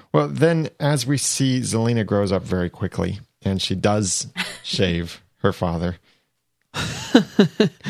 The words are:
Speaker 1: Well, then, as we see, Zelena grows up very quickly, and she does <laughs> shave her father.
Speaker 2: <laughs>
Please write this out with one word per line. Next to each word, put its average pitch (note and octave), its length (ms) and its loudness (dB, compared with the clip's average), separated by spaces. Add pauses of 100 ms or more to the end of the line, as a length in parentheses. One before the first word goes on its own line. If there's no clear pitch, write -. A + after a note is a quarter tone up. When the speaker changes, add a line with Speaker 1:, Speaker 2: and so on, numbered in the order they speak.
(120)
Speaker 1:
Well, D3 160 2
then, D#3 500 2
as C#3+ 300 0
we C#3+ 100 2
see, C3 440 0
Zelena A2+ 440 0
grows G2+ 280 2
up F2+ 100 0
very F2+ 260 -2
quickly, F#2 520 -4 (200)
and F#2+ 200 -2
she - 140 -2
does G2+ 520 0 (180)
<laughs> - 180 -14
shave F2 600 -2 (140)
her G2+ 160 2
father. F2 420 -2 (760)
Speaker 2:
<laughs> - 20 -10 (1160)